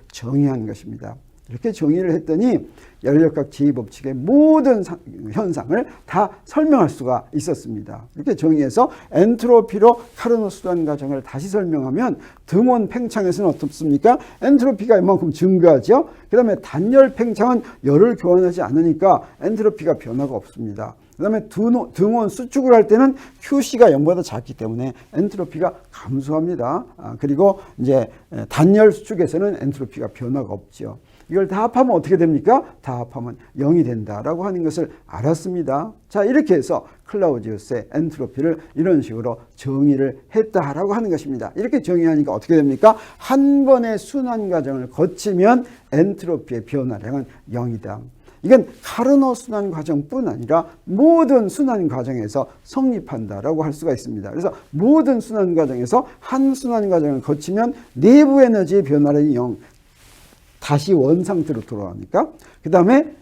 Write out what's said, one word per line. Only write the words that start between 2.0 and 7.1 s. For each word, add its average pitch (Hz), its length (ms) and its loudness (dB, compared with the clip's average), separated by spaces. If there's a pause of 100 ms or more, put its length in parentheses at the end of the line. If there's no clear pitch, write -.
했더니 165 540 0 (380)
연력학 147 460 2
제이 143 220 0
법칙의 127 420 -8
모든 262 680 4
상-, 175 160 -10 (340)
현상을 170 540 -4 (200)
다 190 240 -2 (140)
설명할 285 440 2
수가 123 460 -4